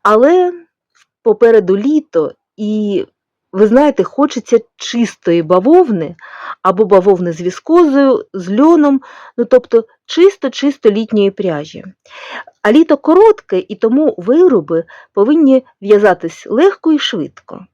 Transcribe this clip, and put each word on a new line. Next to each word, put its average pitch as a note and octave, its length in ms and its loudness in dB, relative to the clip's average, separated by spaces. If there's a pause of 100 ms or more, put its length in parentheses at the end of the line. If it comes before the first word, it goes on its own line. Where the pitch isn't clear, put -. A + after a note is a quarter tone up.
Але D#4+ 500 2 (680)
попереду G#3+ 540 2
літо, G#3 560 -4 (240)
і, G#3 500 -6 (460)
ви G3+ 140 2
знаєте, B3 380 2
хочеться B3 540 -2 (180)
чистої F3 640 -4
бавовни, F#3 760 0 (460)
або F#3+ 220 0
бавовни F3+ 480 0
з E3 80 -12
віскозою, C#4 920 0
з F#3+ 280 -6
льоном, D4 400 2 (360)
ну, A#3+ 80 -4
тобто A#3+ 400 0 (220)
чисто-чисто C#4+ 840 -2
літньої G#3 400 -2
пряжі. E3 540 -8 (800)
А G#3+ 100 2
літо D4+ 240 2
коротке, E4+ 720 0
і G#3 60 -14
тому C4 440 -2
вироби F3+ 640 0 (280)
повинні C4 520 2 (180)
в'язатись G3 680 0
легко D#4+ 420 0
і D4 60 0
швидко, - 760 -12